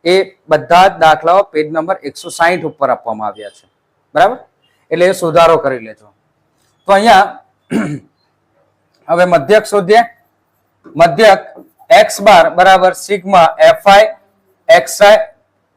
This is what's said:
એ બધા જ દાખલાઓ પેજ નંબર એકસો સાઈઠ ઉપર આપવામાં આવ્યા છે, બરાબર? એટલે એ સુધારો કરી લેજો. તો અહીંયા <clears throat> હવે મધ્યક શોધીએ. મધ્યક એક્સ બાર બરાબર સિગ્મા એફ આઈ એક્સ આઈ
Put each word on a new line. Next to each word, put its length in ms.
એ 320
બધા 380
જ 100
દાખલાઓ 460
પેજ 280
નંબર 320
એકસો 260
સાઈઠ 360
ઉપર 240
આપવામાં 380
આવ્યા 220
છે, 180
બરાબર? 220
એટલે 140
એ 80
સુધારો 440
કરી 220
લેજો. 340
તો 80
અહીંયા 460
<clears throat> 960
હવે 160
મધ્યક 400
શોધીએ. 360
મધ્યક 440
એક્સ 320
બાર 280
બરાબર 440
સિગ્મા 680
એફ 280
આઈ 200
એક્સ 320
આઈ 160